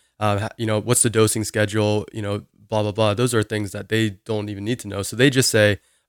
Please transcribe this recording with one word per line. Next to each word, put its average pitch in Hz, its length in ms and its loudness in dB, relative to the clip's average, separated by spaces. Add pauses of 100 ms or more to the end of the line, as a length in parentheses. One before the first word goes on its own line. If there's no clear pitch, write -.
(200)
Uh, 104 200 0
ha-, 110 180 -6
you 117 80 -4
know, 107 140 0
what's 110 240 0
the 120 60 2
dosing 110 340 2
schedule? 107 720 0
You 107 80 -8
know, 101 240 -6 (100)
blah, 107 280 -4
blah, 104 80 -2
blah. 107 240 2
Those 120 180 0
are 110 100 2
things 104 280 -4
that 101 180 -12
they 110 220 0
don't 104 380 -6
even 101 160 -8
need 120 140 -4
to - 80 -14
know. 98 160 -6
So 110 120 -8
they 131 140 4
just 127 200 2
say, 104 300 4 (300)